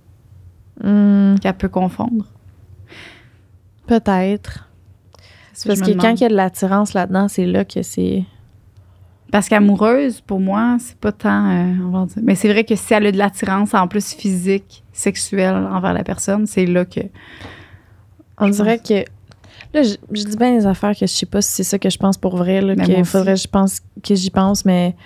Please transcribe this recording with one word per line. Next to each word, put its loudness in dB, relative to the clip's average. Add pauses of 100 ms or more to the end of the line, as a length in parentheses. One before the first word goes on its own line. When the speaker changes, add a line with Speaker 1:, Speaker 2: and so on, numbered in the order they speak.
(840)
Speaker 1:
Hmm. 4
Speaker 2:
Qu'elle -2
peut -4
confondre ? -2 (1600)
Speaker 1:
Peut-être. -2 (840)
Speaker 2:
C'est -18
ce -4
Speaker 1:
Parce 0
Speaker 2:
je -2
me 2
Speaker 1:
que 4
quand 0
Speaker 2:
demande. 2
Speaker 1:
il 0
y 6
a 2
de 2
l'attirance 0
là-dedans, 0
c'est -2
là 0
que -6
c'est -2 (1040)
Speaker 2:
Parce 0
qu'amoureuse, 2
pour -6
moi, 0
c'est -14
pas -4
tant, 0
euh, 0 (100)
on -4
va -2
dire. -8
Mais 2
c'est 0
vrai 2
que -2
si -2
elle 4
a 2
de 0
l'attirance, 0
en 2
plus -4
physique, -4
sexuelle -2 (160)
envers -2
la -2
personne, -2
c'est 0
là 2
que -8 (1400)
Speaker 1:
On 2
Speaker 2:
je 2
Speaker 1:
dirait 0
Speaker 2:
pense. -10
Speaker 1:
que 0 (800)
là, 4
je, 2 (180)
je -6
dis -6
bien 2
des 2
affaires 0
que -8
je -4
sais -4
pas -2
si -4
c'est -4
ça -2
que -2
je -4
pense 0
pour -4
vrai, 0
là, 0
Speaker 2:
Mais 0
Speaker 1:
qu'il 2
Speaker 2:
moi 4
aussi. 0
Speaker 1:
faudrait 2
que 0
je -8
pense, 0 (220)
que 0
j'y -2
pense, 0
mais 2